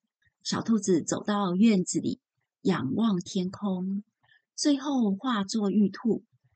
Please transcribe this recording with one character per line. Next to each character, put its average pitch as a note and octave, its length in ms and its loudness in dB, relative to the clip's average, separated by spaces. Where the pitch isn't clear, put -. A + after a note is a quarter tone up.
小 - 200 -4
兔 A3 160 2
子 F#3+ 240 2
走 - 220 -6
到 G3+ 300 0
院 G3+ 300 6
子 - 160 -4
里， - 200 -4
仰 C#3+ 340 -2
望 G#3 240 0
天 F#3 320 -4
空， F#3+ 540 -4
最 C#4+ 220 0
后 C4 380 0
化 G#3 300 -2
作 G3+ 260 -2
玉 G3+ 180 4
兔， - 340 -2